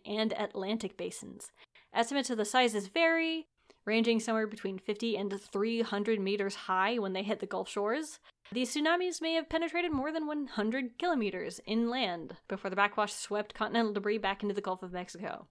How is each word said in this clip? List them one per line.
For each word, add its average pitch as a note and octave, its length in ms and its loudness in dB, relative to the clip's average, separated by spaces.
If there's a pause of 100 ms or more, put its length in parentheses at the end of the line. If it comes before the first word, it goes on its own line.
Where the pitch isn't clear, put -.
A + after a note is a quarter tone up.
and G#3+ 300 0
Atlantic G3+ 640 -4
basins. - 520 -8 (440)
Estimates B3 340 2
of A#3+ 80 -2
the G#3+ 80 2
sizes G#3+ 440 2
vary, E4 580 2 (400)
ranging A3+ 340 4
somewhere A3 260 0
between G3 320 -4
fifty G#3+ 380 -2
and G3 240 -2
three A3+ 400 0
hundred G#3 400 0
meters G3 340 0
high F#3+ 440 2
when F#3+ 160 -2
they F#3+ 80 -2
hit G3+ 180 -2
the G3 60 -6
Gulf F#3+ 220 -4
shores. A#3 500 -2 (340)
These A#3+ 220 0
tsunamis E4 480 2
may E4 100 0
have D#4+ 160 0
penetrated E4 440 0
more C#4+ 200 0
than D#4+ 140 -2
one D4 200 -2
hundred A#3 520 -2
kilometers G#3 680 0
inland A3 680 0 (100)
before F#3+ 220 -4
the F#3 80 -4
backwash G3+ 380 4
swept G#3 400 -4
continental A3 400 2
debris G#3 240 0
back G3 240 -2
into G3+ 120 0
the G3+ 60 -4
Gulf F#3 220 -2
of F#3 100 -10
Mexico. F3+ 580 -8